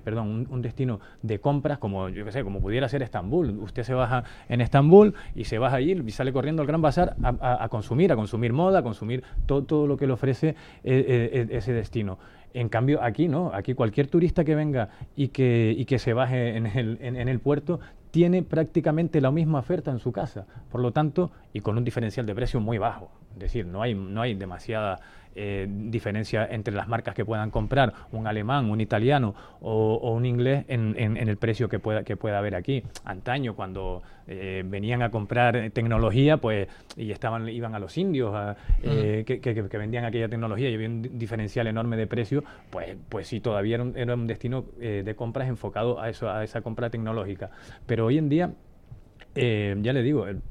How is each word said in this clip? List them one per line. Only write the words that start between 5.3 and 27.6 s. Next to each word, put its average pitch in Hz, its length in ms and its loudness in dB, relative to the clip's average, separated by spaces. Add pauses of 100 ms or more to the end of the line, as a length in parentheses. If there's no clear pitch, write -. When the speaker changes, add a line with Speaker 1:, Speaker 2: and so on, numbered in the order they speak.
Speaker 1:
y 113 100 -6
se 110 140 -2
baja 127 180 2
allí 165 300 2
y 110 40 -6
sale 131 240 -2
corriendo 143 260 0
al 139 80 -2
Gran 160 140 2
Bazar 156 400 4
a, 127 60 4
a, 123 360 0
a 117 60 -2
consumir, 131 420 2
a 127 40 2
consumir 110 360 0
moda, 180 280 4
a - 20 4
consumir 117 400 -4 (240)
to-, 139 180 2
todo 147 220 2
lo 143 100 2
que 139 100 0
le 131 60 2
ofrece, 135 360 0
eh, 151 60 0 (300)
eh, 127 480 4
eh, 123 200 0
ese 123 200 -2
destino. 104 460 -2 (340)
En 120 160 -2
cambio, 131 340 2
aquí 123 240 2
no, 165 280 0
aquí 101 180 -2
cualquier 123 360 2
turista 170 360 4
que 156 100 2
venga 147 360 0 (240)
y 135 140 0
que, 117 460 4
y 123 120 -2
que 127 120 2
se 120 140 0
baje 123 460 0
en 113 80 0
el, 113 340 -2
en, 127 160 -6
en 123 120 -2
el 127 120 0
puerto 147 400 0 (360)
tiene 175 260 6
prácticamente 156 760 2
la 131 100 4
misma 156 280 2
oferta 151 320 -2
en 127 80 -2
su 120 120 -4
casa. 101 360 -6 (260)
Por 117 80 -2
lo 123 100 2
tanto, 151 400 2 (220)
y 107 80 -6
con 107 160 0
un 120 80 2
diferencial 117 400 -2
de 104 100 -4
precio 123 260 0
muy 107 180 0
bajo. 101 320 -4 (240)
Es 95 60 -16
decir, 95 260 -4
no 92 160 -6
hay, 120 120 0
no 98 280 -4
hay 123 120 -2
demasiada, 98 640 -6 (360)
eh, 98 340 -6
diferencia 107 800 -2
entre 110 260 -4
las 98 160 -4
marcas 113 260 -4
que 107 120 -4
puedan 107 240 -2
comprar, 117 420 2 (200)